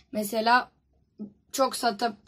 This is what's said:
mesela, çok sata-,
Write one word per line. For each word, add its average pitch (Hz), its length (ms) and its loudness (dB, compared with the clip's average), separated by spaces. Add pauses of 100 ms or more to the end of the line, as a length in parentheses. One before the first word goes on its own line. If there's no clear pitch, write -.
(120)
mesela, 220 580 0 (840)
çok - 240 0
sata-, 226 400 -2 (120)